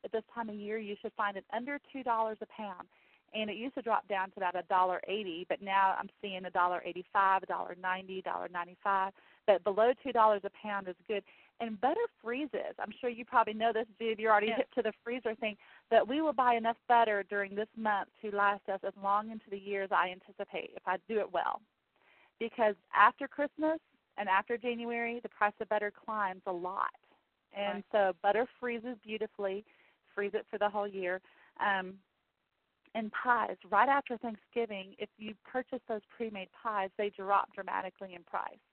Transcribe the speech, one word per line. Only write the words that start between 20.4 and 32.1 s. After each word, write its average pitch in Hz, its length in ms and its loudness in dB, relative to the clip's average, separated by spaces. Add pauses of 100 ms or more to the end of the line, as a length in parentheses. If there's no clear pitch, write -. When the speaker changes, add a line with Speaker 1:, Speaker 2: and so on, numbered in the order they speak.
Speaker 1:
if - 100 -10
I 185 120 0 (100)
do 220 100 0
it 185 140 -2
well. - 300 -2 (760)
Because 214 380 0 (180)
after 247 320 6
Christmas 311 540 -2 (380)
and 202 100 -4
after 214 300 2
January, 233 640 -4
the 220 100 -12
price 208 280 0
of 214 120 -8
butter 208 200 0
climbs 196 560 -6
a 190 60 -2
lot. 180 420 -4 (600)
And 202 220 -4
Speaker 2:
Right. 202 140 -10
Speaker 1:
so 196 220 4 (100)
butter 208 240 2 (140)
freezes 233 380 -6
beautifully. 208 640 -6 (500)
Freeze 202 200 -4
it - 140 -4
for 214 100 -10
the 208 100 2
whole 202 180 -2
year. 185 360 -4 (360)
Um, 196 400 -2 (960)